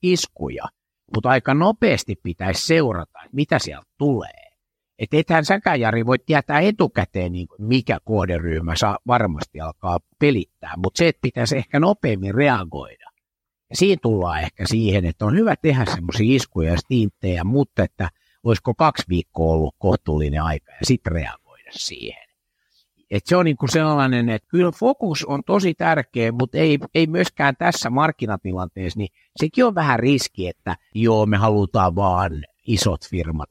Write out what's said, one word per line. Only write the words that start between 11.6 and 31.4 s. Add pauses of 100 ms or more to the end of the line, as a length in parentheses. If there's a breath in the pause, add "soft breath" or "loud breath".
nopeammin
reagoida. (600)
Ja
siinä
tullaan
ehkä
siihen,
että
on
hyvä
tehdä
semmosia
iskuja
ja
stinttejä,
mutta
että (340)
olisiko
kaksi
viikkoa
ollut
kohtuullinen
aika
ja
sit
reagoida
siihen. (880)
Et
se
on
niinku
sellainen,
että
kyllä
fokus
on
tosi
tärkeä,
mut
ei, (160)
ei
myöskään
tässä
markkinatilanteessa,
niin (260)
sekin
on
vähän
riski,
että (200)
joo,
me
halutaan